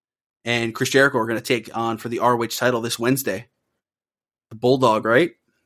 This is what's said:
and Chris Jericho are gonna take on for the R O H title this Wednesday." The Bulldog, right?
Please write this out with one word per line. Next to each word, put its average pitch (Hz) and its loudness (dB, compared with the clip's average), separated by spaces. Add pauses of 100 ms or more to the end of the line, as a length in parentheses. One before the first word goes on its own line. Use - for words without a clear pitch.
(440)
and 117 -2
Chris 127 -4
Jericho 135 4
are 113 0
gonna 110 -4
take 113 -4
on 113 -4
for 127 -10
the 117 -6
R 120 4
O 117 -2
H - -8
title 123 0
this 113 -6
Wednesday." 117 -2 (1040)
The 113 -16
Bulldog, 123 2
right? 131 2 (340)